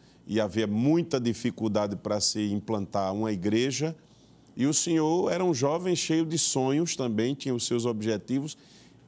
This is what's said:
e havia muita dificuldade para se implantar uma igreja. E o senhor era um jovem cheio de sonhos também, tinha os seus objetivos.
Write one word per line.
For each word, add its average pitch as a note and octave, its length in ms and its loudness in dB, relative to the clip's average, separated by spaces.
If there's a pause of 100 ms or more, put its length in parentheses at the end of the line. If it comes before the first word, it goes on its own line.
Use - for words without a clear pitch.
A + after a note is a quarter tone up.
(260)
e G#2 140 0
havia G#2+ 260 0
muita C#3 540 2
dificuldade G#2+ 760 0
para G#2 240 -2
se G#2 300 0
implantar G2+ 600 -2
uma G#2+ 200 -2
igreja. A#2+ 600 0 (640)
E B2 100 2
o D3+ 60 2
senhor D#3+ 580 2
era F3+ 140 0
um F3+ 80 2
jovem D#3+ 440 0
cheio D#3+ 280 0
de D#3+ 140 -2
sonhos C#3 580 0
também, A#2+ 380 0
tinha C#3 200 -4
os A#2+ 120 -2
seus A#2+ 180 0
objetivos. A#2 720 -2 (520)